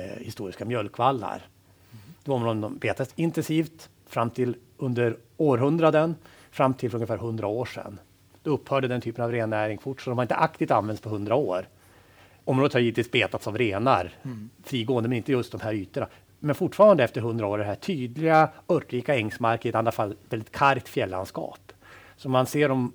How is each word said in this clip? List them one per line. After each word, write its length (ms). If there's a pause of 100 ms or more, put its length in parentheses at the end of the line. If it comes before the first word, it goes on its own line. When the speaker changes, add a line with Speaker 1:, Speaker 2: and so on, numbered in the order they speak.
(200)
Speaker 1:
historiska 440
mjölkvallar. 800 (840)
Det 60
var 60
områden 240
de 180
betades 380
intensivt 760 (160)
fram 240
till 260 (200)
under 400 (200)
århundraden, 800 (360)
fram 240
till 160
för 80
ungefär 180
hundra 300
år 180
sedan. 360 (420)
Då 80
upphörde 380
den 120
typen 240
av 80
rennäring 460
fort, 220
så 100
de 80
har 60
inte 100
aktivt 360
använts 320
på 60
hundra 260
år. 340 (760)
Området 280
har 80
givetvis 300
betats 360
av 120
renar, 520 (120)
Speaker 2:
Mm. 280 (140)
Speaker 1:
frigående, 440
men 80
inte 160
just 200
de 80
här 120
ytorna. 360 (300)
Men 160
fortfarande 500
efter 160
hundra 260
år 120
är 40
det 60
här 60
tydliga, 760 (200)
örtrika 480
ängsmarker, 520
i 20
ett 60
annat 180
fall 220 (120)
väldigt 240
kargt 360
fjällandskap. 840 (440)
Så 120
man 180
ser 220
dem 260